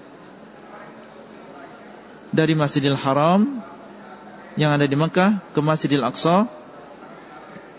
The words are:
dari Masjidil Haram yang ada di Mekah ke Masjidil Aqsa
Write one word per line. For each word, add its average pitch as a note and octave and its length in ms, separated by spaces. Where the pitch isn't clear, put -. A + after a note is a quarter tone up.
dari D#3 240
Masjidil C#3 400
Haram F3 640
yang D3+ 160
ada C#3+ 160
di C#3 80
Mekah F3+ 560
ke D3+ 80
Masjidil D3 400
Aqsa E3 480